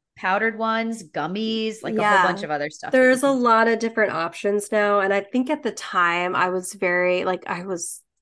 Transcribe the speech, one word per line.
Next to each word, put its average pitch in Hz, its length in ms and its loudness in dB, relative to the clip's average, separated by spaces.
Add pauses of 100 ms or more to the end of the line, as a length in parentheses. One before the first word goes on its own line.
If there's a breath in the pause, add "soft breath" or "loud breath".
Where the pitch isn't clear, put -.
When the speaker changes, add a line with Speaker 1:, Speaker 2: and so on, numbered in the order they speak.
(160)
Speaker 1:
powdered 208 400 0
ones, 220 460 -2
gummies, 220 800 -4
like, 226 120 -6
a - 20 0
whole 214 80 0
Speaker 2:
Yeah. 202 180 4
Speaker 1:
bunch 180 220 0
of 151 60 -6
other 147 200 -4
stuff - 220 -12
that 262 60 6
you 254 40 6
Speaker 2:
There's 254 220 4
a 277 40 6
Speaker 1:
can 269 100 2
do. 247 40 0
Speaker 2:
lot 226 240 6
of 226 140 2
different 226 320 0
options 202 580 -2
now. 208 300 2
And 196 120 0
I 196 100 0
think 254 280 -2
at 294 140 -4
the 214 80 -2
time 175 640 -2
I 180 140 2
was 185 240 -6
very, 180 500 0
like, 185 240 -4
I 175 160 -8
was, - 380 -8 (200)